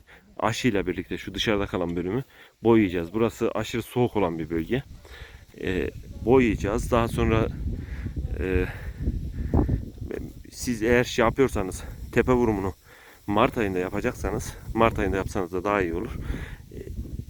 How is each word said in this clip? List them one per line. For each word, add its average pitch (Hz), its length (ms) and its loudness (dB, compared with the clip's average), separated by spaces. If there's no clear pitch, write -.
aşıyla 101 480 2
birlikte 90 320 -4
şu 95 160 -10
dışarıda 101 320 0
kalan 87 300 -2
bölümü 92 280 -2
boyayacağız. 92 520 4
Burası 113 360 0
aşırı 110 320 -4
soğuk 123 340 0
olan 85 220 2
bir 80 120 -4
bölge. 82 320 0
Ee, 87 300 -2
boyayacağız. 110 640 4
Daha 117 180 4
sonra, 113 400 2
e, 92 260 0
siz 117 320 -4
eğer 120 220 6
şey 120 200 2
yapıyorsanız, 110 600 2
tepe 127 200 4
vurumunu 107 420 2
Mart 117 320 4
ayında 98 200 0
yapacaksanız, 101 800 -4
Mart 110 240 4
ayında 95 180 0
yapsanız 92 360 -2
da 90 120 -4
daha 101 180 2
iyi 82 120 -2
olur. 95 160 -4